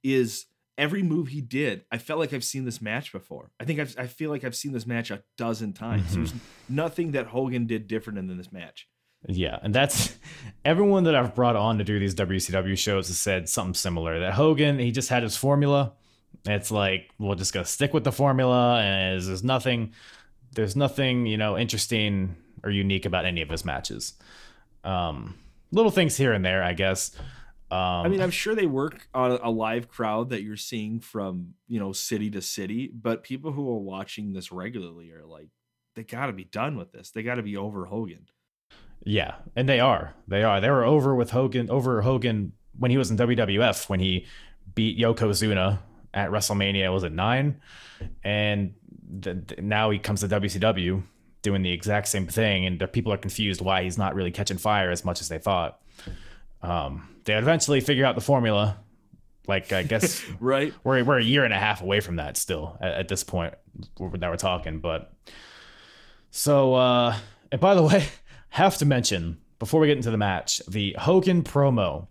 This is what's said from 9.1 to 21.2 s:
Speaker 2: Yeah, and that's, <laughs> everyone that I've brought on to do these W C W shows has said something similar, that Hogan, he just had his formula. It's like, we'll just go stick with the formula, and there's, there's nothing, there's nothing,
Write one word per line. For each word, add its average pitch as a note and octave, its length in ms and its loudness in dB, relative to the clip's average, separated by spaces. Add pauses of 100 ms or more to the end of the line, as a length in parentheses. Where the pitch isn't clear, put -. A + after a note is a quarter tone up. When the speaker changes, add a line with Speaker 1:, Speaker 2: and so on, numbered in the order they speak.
Speaker 2:
Yeah, F2+ 360 -2
and G#2+ 120 -2
that's, - 400 2 (260)
<laughs> - 240 -20
everyone F#3+ 400 4
that D#3+ 100 6
I've B2+ 200 2
brought B2+ 220 4
on A2 220 2
to G#2 60 0
do G#2 140 0
these G2 160 0
W F#2 240 0
C F2+ 140 -2
W F#2+ 240 0
shows F#2+ 320 0
has F2 100 -4
said F#2 300 0
something F#2 260 -2
similar, E2 460 -2
that F#2 140 -2
Hogan, D3 440 4
he A#2+ 140 0
just B2+ 160 -2
had B2 140 2
his G#2+ 140 -4
formula. C#3+ 580 2 (500)
It's G#2 260 -2
like, G2 480 0
we'll G2+ 160 -2
just F#2 200 -4
go F#2+ 80 -2
stick - 320 -2
with D3+ 100 0
the B2+ 80 0
formula, B2 680 4
and F#2+ 320 0
there's, F#2 120 -2
there's F#2 160 -6
nothing, B2 520 0 (580)
there's G#2+ 240 -2
nothing, C3+ 500 0